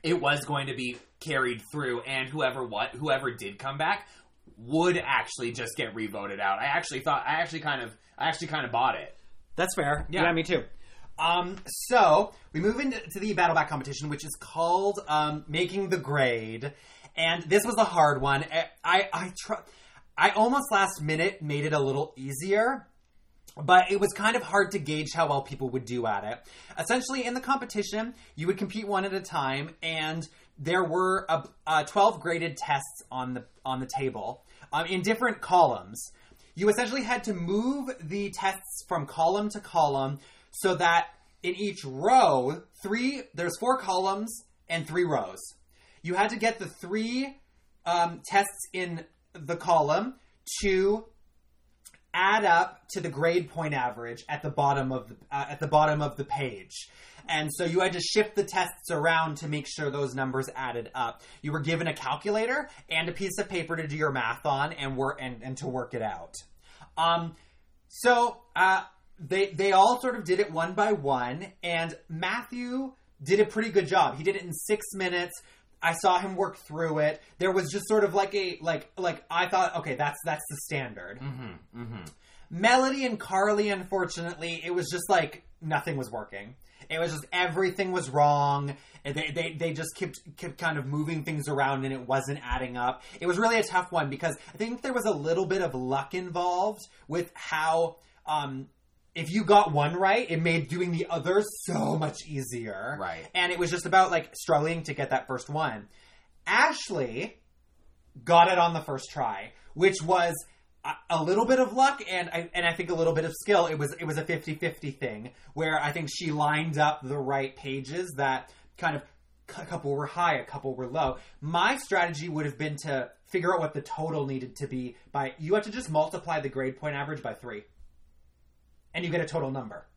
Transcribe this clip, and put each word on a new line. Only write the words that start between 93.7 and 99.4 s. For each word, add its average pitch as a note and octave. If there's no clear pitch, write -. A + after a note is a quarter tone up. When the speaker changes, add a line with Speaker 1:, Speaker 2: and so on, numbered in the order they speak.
Speaker 2:
one D3+
because D#3
I -
think A#3
there C4+
was A3
a A3
little E3
bit F#3+
of D3
luck C3
involved F3+
with E3+
how, E3
um, C#3
if D#3+
you G3+